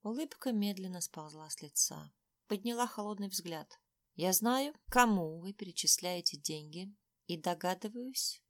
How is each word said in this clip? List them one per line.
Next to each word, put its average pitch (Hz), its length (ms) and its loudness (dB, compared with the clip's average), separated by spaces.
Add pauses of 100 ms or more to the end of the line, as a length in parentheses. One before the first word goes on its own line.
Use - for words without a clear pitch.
Улыбка 254 480 -4
медленно 190 500 -2
сползла 156 500 -10
с - 120 -8
лица. 147 500 0 (360)
Подняла 233 380 2
холодный 208 420 -4
взгляд. 170 520 -6 (340)
"Я 180 180 2
знаю, 262 420 4 (140)
кому 190 500 6
вы 185 140 -8
перечисляете 180 840 0
деньги, 156 580 -6 (320)
и 170 100 -2
догадываюсь, 185 1120 -2